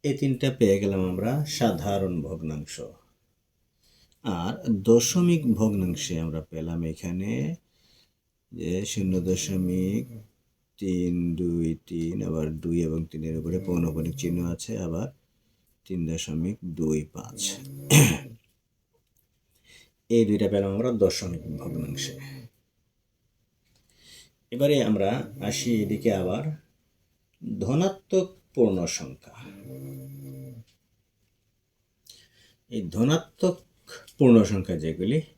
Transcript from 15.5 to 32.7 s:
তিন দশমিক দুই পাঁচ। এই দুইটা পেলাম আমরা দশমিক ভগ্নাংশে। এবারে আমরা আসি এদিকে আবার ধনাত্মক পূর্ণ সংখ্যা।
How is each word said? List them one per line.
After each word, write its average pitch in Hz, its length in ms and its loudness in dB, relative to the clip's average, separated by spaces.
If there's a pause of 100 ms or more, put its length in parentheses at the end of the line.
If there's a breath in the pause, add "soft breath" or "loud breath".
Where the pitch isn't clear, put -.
তিন 92 140 -6 (100)
দশমিক 82 480 -4 (220)
দুই 78 200 0 (140)
পাঁচ। - 260 -14 (2750 soft breath)
এই 117 200 8
দুইটা 104 220 4
পেলাম 98 240 2
আমরা 123 160 0 (120)
দশমিক 90 400 0 (180)
ভগ্নাংশে। - 520 -6 (2500 loud breath)
এবারে 143 240 4 (140)
আমরা 98 200 4 (380)
আসি 113 220 -2 (140)
এদিকে 104 260 0 (120)
আবার 92 220 -2 (1200)
ধনাত্মক 185 640 0 (260)
পূর্ণ 107 240 4 (200)
সংখ্যা। - 380 -14 (3250 soft breath)